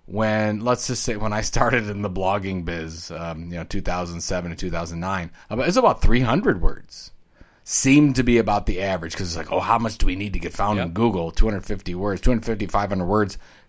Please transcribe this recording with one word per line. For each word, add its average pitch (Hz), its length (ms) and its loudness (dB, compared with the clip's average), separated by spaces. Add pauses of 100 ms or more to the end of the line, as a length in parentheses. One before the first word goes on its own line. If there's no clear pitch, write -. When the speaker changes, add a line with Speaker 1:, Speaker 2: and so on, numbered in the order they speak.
Speaker 1:
when, 107 560 -2
let's 120 260 -2
just 123 160 -4
say 113 120 -2
when 107 180 -2
I 107 80 -2
started 113 480 0
in 101 120 -4
the 101 80 -2
blogging 95 560 -2
biz, 82 460 -8
um, 82 340 -10
you 87 120 -10
know, 82 60 -8
two 92 180 -4
thousand 87 400 -4
seven 87 300 -4
to 80 60 -10
two 92 140 -6
thousand 85 280 -6
nine, 90 320 -6 (180)
about, 120 180 -2
it's 185 100 0
about 226 240 2
three 117 200 8
hundred 131 400 2
words - 500 0 (520)
seem 143 500 4
to 127 100 2
be 117 160 4
about 104 260 0
the 90 160 0
average, 90 340 -4
'cause 95 120 -4
it's 82 100 -6
like, 80 140 -8
"Oh, 92 80 0
how 110 180 2
much 113 220 -2
do - 60 6
we 92 100 4
need 101 180 -4
to - 60 -2
get 82 140 -6
found 101 260 0
in 87 80 -2
Speaker 2:
Yep. 82 60 -8
Speaker 1:
Google? 92 380 0
Two - 140 8
hundred 101 200 -2
fifty 92 300 -6
words, 95 260 -2
two 127 100 4
hundred 113 140 0
fifty, 104 220 -2
five 101 220 0
hundred 95 160 -2
words." 101 320 0 (320)